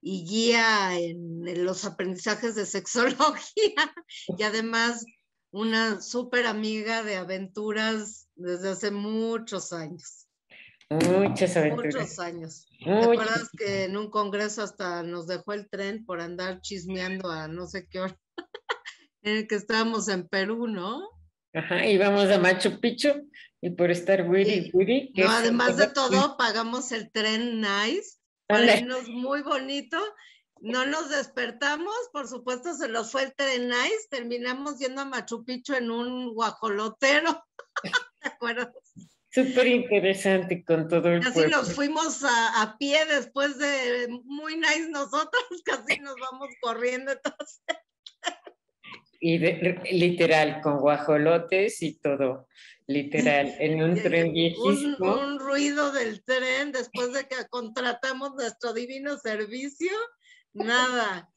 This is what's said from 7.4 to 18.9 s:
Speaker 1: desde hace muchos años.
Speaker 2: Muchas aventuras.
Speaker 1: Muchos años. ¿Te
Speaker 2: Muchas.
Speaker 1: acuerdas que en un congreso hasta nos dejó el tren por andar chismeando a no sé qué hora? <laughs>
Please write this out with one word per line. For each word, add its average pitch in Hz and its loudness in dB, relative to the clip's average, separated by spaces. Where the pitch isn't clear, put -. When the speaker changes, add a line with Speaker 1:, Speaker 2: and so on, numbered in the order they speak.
Speaker 1:
desde 180 -6
hace 202 -4
muchos 220 -4
años. 165 -14
Speaker 2:
Muchas 180 4
aventuras. 151 0
Speaker 1:
Muchos - -6
años. 170 -12
¿Te 160 -4
Speaker 2:
Muchas. 220 4
Speaker 1:
acuerdas 226 2
que 196 -2
en 190 -4
un 214 -8
congreso 208 -2
hasta 185 -6
nos 170 -8
dejó 180 -6
el 208 -10
tren 202 -8
por 170 -8
andar 180 -8
chismeando 185 -6
a 160 -6
no 170 -10
sé 185 -10
qué 185 -8
hora? 190 -6
<laughs> - -18